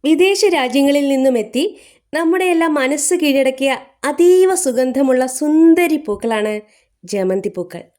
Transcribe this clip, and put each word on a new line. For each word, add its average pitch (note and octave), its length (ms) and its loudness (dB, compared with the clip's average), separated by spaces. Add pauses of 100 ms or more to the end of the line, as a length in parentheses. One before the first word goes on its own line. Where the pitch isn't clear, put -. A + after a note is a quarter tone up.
വിദേശ F#4 400 2 (100)
രാജ്യങ്ങളിൽ C#4 540 0
നിന്നും C4 300 2
എത്തി A3+ 260 -4 (480)
നമ്മുടെ E4+ 400 0
എല്ലാം E4 220 0
മനസ്സ് C#4+ 400 -2
കീഴടക്കിയ C4+ 560 0 (340)
അതീവ F4+ 500 4
സുഗന്ധമുള്ള B3+ 680 0 (160)
സുന്ദരി D#4+ 680 4
പൂക്കളാണ് G#3+ 480 -4 (500)
ജമന്തി F#3+ 520 -4
പൂക്കൾ. F3 260 -12 (160)